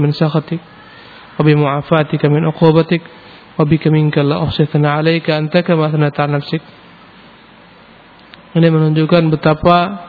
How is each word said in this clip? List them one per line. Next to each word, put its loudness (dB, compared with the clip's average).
min 2
sakhatik -2
wa -4
bi 4
mu'afatika 0
min 0
uqubatik 0
wa 2
bika 0
minka 2
la -2
uhsi 0
thana 0
'alaika 0
anta 0
kama 0
athnayta -2
'ala -2
nafsik." -8
Ini 4
menunjukkan 2
betapa 2